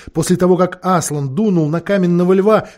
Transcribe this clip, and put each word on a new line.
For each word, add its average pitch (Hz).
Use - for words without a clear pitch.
После 170
того, 180
как 180
Аслан 147
дунул 180
на 165
каменного 180
льва, 196